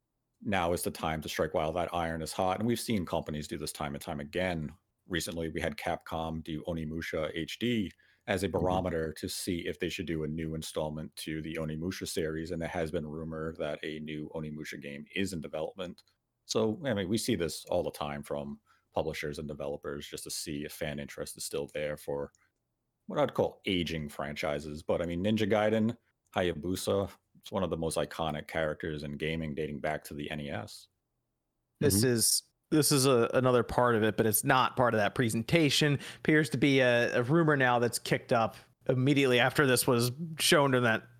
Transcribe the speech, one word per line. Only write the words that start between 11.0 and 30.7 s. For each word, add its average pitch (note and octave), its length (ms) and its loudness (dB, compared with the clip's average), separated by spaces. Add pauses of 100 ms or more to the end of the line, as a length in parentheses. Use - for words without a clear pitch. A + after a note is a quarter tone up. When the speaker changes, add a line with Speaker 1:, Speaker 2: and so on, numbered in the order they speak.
Speaker 1:
to D#2 240 -6
the D#2+ 200 -8
Onimusha D#2+ 460 -4
series, D#2+ 440 -4
and E2 100 -4
there E2 80 -4
has E2+ 220 -2
been E2 140 -4
rumor D#2+ 540 -8
that D#2 240 -4
a D#2 160 -6
new D2+ 360 -8
Onimusha D#2 460 -8
game C#2+ 240 -12 (100)
is F#2+ 180 -2
in E2 80 -6
development. D#2 600 -8 (440)
So, A2 400 0
I C3 80 0
mean, G2 160 0
we A2 80 2
see A2+ 180 0
this E2 340 -4
all F2 140 2
the C#2+ 80 -2
time D2 320 -8
from C#2+ 360 -8 (340)
publishers D#2 460 -4
and D2+ 80 -8
developers C#2+ 600 -8
just - 160 -12
to D2+ 80 -12
see D2 320 -6
if D2 80 -10
fan D2+ 280 -6
interest C#2+ 380 -10
is - 80 -10
still C#2+ 280 -4
there D2+ 240 -4
for C#2+ 340 -6 (760)
what F#3 120 -2
I'd C3+ 140 2
call - 320 0
aging E2 440 0
franchises. D2+ 720 -6
But, E2+ 200 0
I E2+ 40 0
mean, F2 180 -2
Ninja G#2+ 280 2
Gaiden, A2 440 4 (400)
Hayabusa, F#2 720 0 (300)
it's - 120 -18
one G2+ 120 0
of E2+ 60 -2
the E2 80 0
most E2 200 -2
iconic D2+ 500 -2
characters D#2 560 -4
in D2 140 -8
gaming D#2 360 -2
dating D2 260 -4
back D2+ 260 -4
to - 100 -14
the D2 160 -8
N D2+ 100 -6
E C#2+ 80 -8
S. G#2 380 -10 (920)